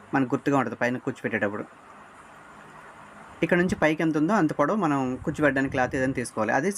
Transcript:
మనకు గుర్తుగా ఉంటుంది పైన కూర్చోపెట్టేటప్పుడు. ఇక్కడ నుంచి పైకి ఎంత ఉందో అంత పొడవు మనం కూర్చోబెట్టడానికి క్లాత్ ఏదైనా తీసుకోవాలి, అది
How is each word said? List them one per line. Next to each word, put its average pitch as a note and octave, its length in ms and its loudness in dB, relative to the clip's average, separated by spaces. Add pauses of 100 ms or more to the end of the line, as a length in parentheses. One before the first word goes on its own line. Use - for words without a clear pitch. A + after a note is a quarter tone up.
(140)
మనకు C3+ 220 2
గుర్తుగా C#3 260 0
ఉంటుంది A#2 220 -4
పైన B2 240 -2
కూర్చోపెట్టేటప్పుడు. G#2+ 580 -4 (1800)
ఇక్కడ F3 180 2
నుంచి F#3 180 0
పైకి D#3 240 2
ఎంత D#3+ 160 2
ఉందో E3 180 2
అంత D#3 200 2
పొడవు D#3+ 260 2
మనం C#3+ 160 2 (240)
కూర్చోబెట్టడానికి C#3 500 0
క్లాత్ B2+ 220 0
ఏదైనా C3 220 0
తీసుకోవాలి, A2+ 380 -2
అది D3 220 0